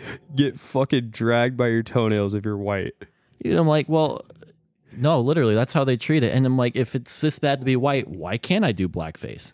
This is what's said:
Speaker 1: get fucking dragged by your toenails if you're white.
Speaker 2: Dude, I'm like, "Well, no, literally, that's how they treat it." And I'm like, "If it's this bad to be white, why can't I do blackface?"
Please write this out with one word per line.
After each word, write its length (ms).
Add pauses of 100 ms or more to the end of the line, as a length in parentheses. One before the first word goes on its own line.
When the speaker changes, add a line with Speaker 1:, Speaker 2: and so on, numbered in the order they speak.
(340)
Speaker 1:
get 240
fucking 520
dragged 460
by 120
your 140
toenails 520
if 100
you're 140
white. 340 (500)
Speaker 2:
Dude, 140
I'm 120
like, 200
"Well, 340 (760)
no, 240
literally, 340
that's 180
how 120
they 120
treat 280
it." 100
And 120
I'm 100
like, 200
"If 180
it's 260
this 180
bad 220
to 40
be 120
white, 320
why 300
can't 260
I 80
do 160
blackface?" 640